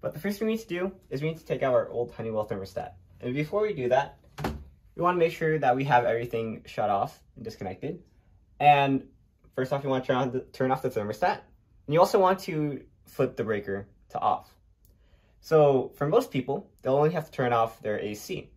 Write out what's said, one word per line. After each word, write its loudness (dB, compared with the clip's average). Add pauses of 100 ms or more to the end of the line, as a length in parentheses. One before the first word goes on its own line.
But -6
the -12
first -4
thing 0
we 0
need -6
to -18
do -4 (180)
is -6
we 0
need -8
to -20
take -2
out 2
our 4
old -4
Honeywell -4
thermostat. -8 (300)
And -6
before -2
we 0
do -4
that, 0 (260)
we -10
wanna 2
make 4
sure -2
that 2
we 0
have 4
everything -2
shut -2
off 0 (200)
and -14
disconnected. -10 (560)
And 4 (500)
first -4
off, -2
you -4
wanna 0
turn 0
on 0
the, -4
turn -2
off -2
the -2
thermostat. -2 (440)
And -4
you 4
also 6
want 4
to -4 (240)
flip -2
the -4
breaker -4 (220)
to -8
off. -2 (920)
So 4
for -4
most 2
people, -4 (140)
they'll 0
only 4
have -4
to -20
turn 0
off 0
their -4
A -8
C. -12